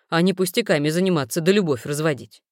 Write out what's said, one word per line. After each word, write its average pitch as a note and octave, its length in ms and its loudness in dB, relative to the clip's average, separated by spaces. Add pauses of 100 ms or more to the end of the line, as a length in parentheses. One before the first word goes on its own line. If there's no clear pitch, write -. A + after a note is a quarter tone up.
а E3 120 0
не F#3+ 120 4
пустяками F#3 560 0
заниматься E3+ 520 0
да E3+ 120 4
любовь E3 340 0
разводить. D3 640 -6